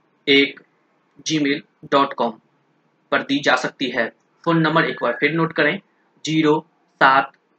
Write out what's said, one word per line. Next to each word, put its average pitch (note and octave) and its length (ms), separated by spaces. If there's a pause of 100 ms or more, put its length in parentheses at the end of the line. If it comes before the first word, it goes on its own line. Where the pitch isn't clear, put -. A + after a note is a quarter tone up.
(260)
एक C#3 340 (680)
जी D#3 120
मेल C#3+ 240 (300)
डॉट C#3 220
कॉम - 260 (720)
पर C3 100
दी C#3 180
जा C3 160
सकती C#3 340
है। A#2 180 (360)
फोन E3+ 140
नंबर D#3+ 260
एक B2+ 180
बार A#2+ 180
फिर D3 120
नोट D#3+ 200
करें, D#3+ 280 (440)
ज़ीरो D3+ 420 (340)
सात C3+ 320 (260)